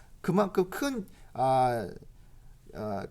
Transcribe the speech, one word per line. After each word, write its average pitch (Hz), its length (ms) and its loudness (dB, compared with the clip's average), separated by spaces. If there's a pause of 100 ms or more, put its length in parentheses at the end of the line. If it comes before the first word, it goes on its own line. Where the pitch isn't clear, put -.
(220)
그만큼 190 480 2
큰, 254 360 -2 (280)
아, 127 540 2 (880)
아, 98 380 -6